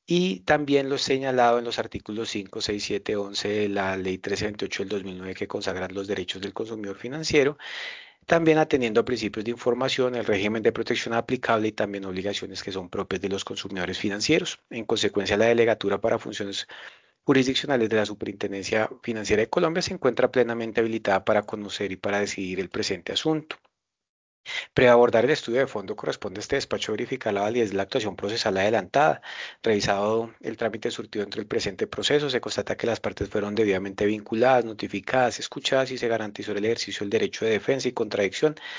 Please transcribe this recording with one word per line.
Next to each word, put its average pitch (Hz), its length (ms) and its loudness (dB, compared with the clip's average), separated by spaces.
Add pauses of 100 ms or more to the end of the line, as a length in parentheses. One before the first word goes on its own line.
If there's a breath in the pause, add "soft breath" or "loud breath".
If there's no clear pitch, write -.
y 180 360 2
también 143 500 2
lo 139 80 0
señalado 127 600 4
en 117 40 -6
los 117 140 -4
artículos 110 500 -6
cinco, 104 320 -6
seis, 104 240 -2
siete, 104 300 -2
once 101 340 -4
de 104 200 0
la 98 280 0
Ley 92 220 -2
trece 101 260 -4
veintiocho 104 380 -4
del 98 60 -6
dos 98 160 -4
mil 95 120 -10
nueve, 92 180 -10
que 98 120 -6
consagran 92 480 -6
los 98 140 -6
derechos 95 340 -4
del 98 100 -8
consumidor 110 440 -8
financiero, 147 600 2 (680 loud breath)
también 160 320 6
atendiendo 123 420 4
a 113 40 2
principios 110 400 -2
de 117 80 -4
información, 127 640 0
el 113 100 -4
régimen 107 360 0
de 113 100 4
protección 117 420 -2
aplicable 113 540 0
y 107 40 -2
también 101 320 -4
obligaciones 95 600 -6
que 98 80 -8
son 92 180 -8
propias 95 320 -4
de 98 60 -2
los 95 160 -2
consumidores 95 520 -6
financieros. 110 640 0 (120)
En 117 140 -8
consecuencia, 104 520 0
la 110 100 4
delegatura 113 540 2
para 117 180 0
funciones 104 480 -8 (560 loud breath)
jurisdiccionales 131 640 2
de 110 80 2
la 107 80 4
Superintendencia 104 840 -4 (140)
Financiera 107 380 0
de - 80 -2
Colombia 175 320 0
se - 120 -4
encuentra 123 380 2
plenamente 117 480 0
habilitada 107 440 0
para 104 180 4
conocer 104 500 -6
y 92 40 -8
para 101 220 -2
decidir 95 400 -4
el 92 120 -4
presente 98 420 -4
asunto. 156 440 -2 (1160 loud breath)
Preabordar 120 500 8
el 131 60 4
estudio 127 300 0
de 131 60 2
fondo 104 280 -8
corresponde 101 440 -6
a 104 40 -8
este - 140 -2
despacho 110 360 -2
verificar 117 400 -4
la 101 100 0
validez 110 280 2
de 98 60 -4
la 98 80 0
actuación 98 320 -4
procesal 104 400 -2
adelantada. 110 640 2 (400 loud breath)
Revisado 107 800 2
el 113 160 -8
trámite 113 340 -4
surtido 107 340 -6
dentro 104 160 -8
del 104 80 -10
presente 104 380 -2
proceso, 147 420 0
se 127 120 0
constata 104 360 -4
que - 100 -2
las 113 140 0
partes 98 280 -4
fueron 104 260 -2
debidamente 98 520 2
vinculadas, 113 580 4
notificadas, 110 720 -2
escuchadas 131 520 0
y 127 80 -6
se 117 100 -2
garantizó 107 440 -4
el 101 120 -2
ejercicio 110 400 -2
del 101 60 -4
derecho 107 340 0
de 113 80 2
defensa 127 360 0
y 120 40 -2
contradicción, 107 640 0 (220 loud breath)